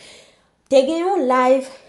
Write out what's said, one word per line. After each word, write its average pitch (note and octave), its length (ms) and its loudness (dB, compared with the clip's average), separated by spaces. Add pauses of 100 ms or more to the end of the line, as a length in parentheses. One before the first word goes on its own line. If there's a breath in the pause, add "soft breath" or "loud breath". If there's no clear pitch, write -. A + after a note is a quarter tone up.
(720 soft breath)
te C4 120 4
gen E4 220 -4
yon F#4 260 -2
live, B3+ 400 0 (180 loud breath)